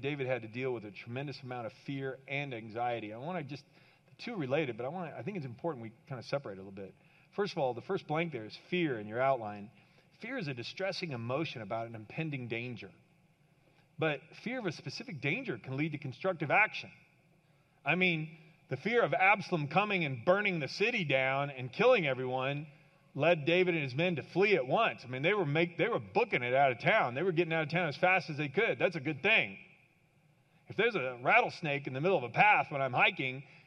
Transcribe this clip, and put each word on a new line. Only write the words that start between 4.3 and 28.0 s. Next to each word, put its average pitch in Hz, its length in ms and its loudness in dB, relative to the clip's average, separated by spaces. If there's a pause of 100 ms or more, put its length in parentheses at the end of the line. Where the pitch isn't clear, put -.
related, 135 400 0
but 117 100 -6
I - 20 -4
wanna, 160 280 -8
I 117 60 -10
think 202 140 -6
it's 139 100 -6
important 127 360 -6
we 113 100 -12 (160)
kinda 123 160 -10
separate 127 300 -4
a - 20 -12
little 95 160 -14
bit. 95 220 -12 (400)
First 196 180 -2
of - 60 -6
all, 127 160 2
the - 80 -10
first - 240 -4
blank 160 260 0
there 110 140 -8
is 104 100 -14 (140)
fear 160 280 0
in 107 80 -8
your 110 140 -2
outline. 110 500 0 (520)
Fear 254 160 -6
is 165 100 -4
a 135 60 -4
distressing 175 580 -6
emotion 127 480 -4
about 113 260 -4
an 117 80 -12
impending 127 540 -8
danger. 113 420 -8 (1080)
But 151 220 0 (240)
fear 247 140 -4
of 220 80 -4
a 165 60 -2
specific 160 480 -10
danger 175 380 -2
can 131 180 -10
lead 156 160 -2
to 147 60 -6
constructive 151 520 -4
action. 180 400 2 (920)
I 147 100 2
mean, 170 340 2 (400)
the - 80 -4
fear - 260 2
of 147 120 4
Absalom 180 540 4
coming 190 360 2
and 131 200 -4
burning 190 360 4
the 131 80 -2
city 220 360 2
down 135 460 2
and 127 220 -8
killing 214 340 6
everyone 131 600 0 (480)
led 147 320 4
David 175 280 4
and 160 80 0
his 127 120 -4
men 170 220 2
to 120 60 -4
flee 202 340 2
at 131 100 2
once. 165 360 2
I 120 60 -14
mean, 127 140 -4
they 170 100 4
were 202 140 2
make-, 165 320 2
they 175 100 4
were 214 100 0
booking 135 440 0
it 123 100 -2
out 135 200 6
of 117 80 -6
town. 165 340 4
They 143 80 -2
were 190 100 0
getting 165 220 2
out 160 80 2
of 151 80 -4
town 170 180 0
as 135 80 -6
fast 185 320 4